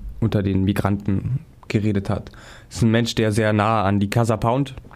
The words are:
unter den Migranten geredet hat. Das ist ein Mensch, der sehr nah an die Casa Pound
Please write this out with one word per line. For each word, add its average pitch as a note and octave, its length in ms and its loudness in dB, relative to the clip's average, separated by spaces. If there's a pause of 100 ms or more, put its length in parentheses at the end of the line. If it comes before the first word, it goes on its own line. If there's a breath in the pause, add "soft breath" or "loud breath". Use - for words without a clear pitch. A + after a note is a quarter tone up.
(200)
unter G#2 240 0
den F#2+ 200 0
Migranten G2+ 760 -2 (280)
geredet G2+ 420 -2
hat. - 220 -6 (360 loud breath)
Das - 100 -14
ist - 60 0
ein A2 80 4
Mensch, A#2 240 0
der A2 160 2
sehr G#2+ 220 2
nah G#2+ 300 2
an G2+ 160 2
die G2 100 0
Casa A2+ 280 2
Pound B2 380 0 (200)